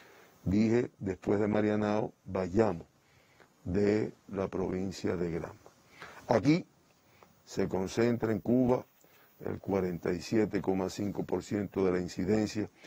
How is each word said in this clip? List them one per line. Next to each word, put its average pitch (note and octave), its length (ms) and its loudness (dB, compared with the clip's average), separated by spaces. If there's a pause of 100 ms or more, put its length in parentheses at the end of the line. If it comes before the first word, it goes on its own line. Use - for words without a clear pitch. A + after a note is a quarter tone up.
(440)
Dije, A2 560 2
después G2+ 400 -2
de G#2+ 80 2
Marianao, G#2+ 640 0 (140)
Bayamo, F#2+ 600 0 (800)
de G2+ 480 2 (160)
la F#2+ 220 -4
provincia F#2 640 -4
de F2 160 -2
Granma. - 400 -8 (560)
Aquí A#2+ 380 4 (800)
se - 240 -2
concentra A2 640 0
en G2+ 60 -2
Cuba B2 460 2 (540)
el G2 200 -6
cuarenta F#2 520 -2
y F2 100 -2
siete G#2 400 0
coma F#2+ 280 0
cinco G2+ 340 -4
por F2+ 200 -4
ciento G2 420 -2
de F2+ 80 4
la F2+ 60 2
incidencia G2+ 680 -2 (180)